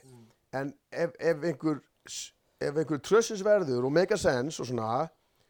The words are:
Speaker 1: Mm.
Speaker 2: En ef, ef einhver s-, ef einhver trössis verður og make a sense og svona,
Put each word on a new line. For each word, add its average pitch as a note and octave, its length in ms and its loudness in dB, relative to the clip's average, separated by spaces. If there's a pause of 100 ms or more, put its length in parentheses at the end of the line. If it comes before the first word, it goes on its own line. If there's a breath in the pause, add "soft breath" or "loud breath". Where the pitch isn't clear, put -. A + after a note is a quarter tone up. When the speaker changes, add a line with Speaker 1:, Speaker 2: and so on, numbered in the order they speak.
Speaker 1:
Mm. B2 220 -20 (280)
Speaker 2:
En C#3 200 -6 (180)
ef, E3 280 -4
ef D#3 280 0
einhver D#3 320 -2 (260)
s-, - 280 -12 (280)
ef C#3+ 160 -2
einhver D#3 240 -2
trössis A3 400 2
verður E3 460 2
og C#3+ 80 2
make F#3 180 4
a G3 40 2
sense D3 440 0
og B2+ 60 -6
svona, A#2+ 400 -2 (420)